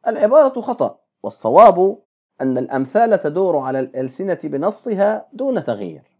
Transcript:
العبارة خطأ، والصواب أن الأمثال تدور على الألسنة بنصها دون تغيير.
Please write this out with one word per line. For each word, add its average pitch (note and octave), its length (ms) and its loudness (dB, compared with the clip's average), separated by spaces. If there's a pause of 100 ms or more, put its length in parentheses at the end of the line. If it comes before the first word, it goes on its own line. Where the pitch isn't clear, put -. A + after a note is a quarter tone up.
العبارة B3+ 540 2
خطأ، - 380 -6 (240)
والصواب F3+ 800 4 (380)
أن C3 160 -2
الأمثال C#3 640 0
تدور E3 360 -2
على C3 220 -4
الألسنة C3 640 -6
بنصها G3+ 880 -4
دون B3+ 300 -4
تغيير. F#2+ 560 -10